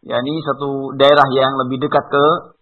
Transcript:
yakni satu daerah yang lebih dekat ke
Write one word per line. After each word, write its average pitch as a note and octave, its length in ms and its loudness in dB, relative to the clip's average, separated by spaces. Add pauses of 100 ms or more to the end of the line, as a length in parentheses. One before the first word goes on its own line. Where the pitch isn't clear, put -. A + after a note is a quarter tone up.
yakni B2+ 380 -4
satu C3+ 500 -6
daerah C#3 400 4
yang C3+ 320 0
lebih C3 160 -6
dekat D3 240 -2
ke C#3+ 180 0 (380)